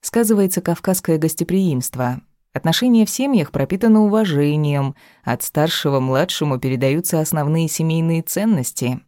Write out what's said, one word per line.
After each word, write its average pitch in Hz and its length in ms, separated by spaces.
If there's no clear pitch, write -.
Сказывается 208 580
кавказское 175 580
гостеприимство. 156 1000
Отношения 220 540
в - 40
семьях 254 420
пропитаны 214 480
уважением, 147 960
от 120 200
старшего 147 580
младшему 135 580
передаются 135 640
основные 160 480
семейные 165 540
ценности. 139 840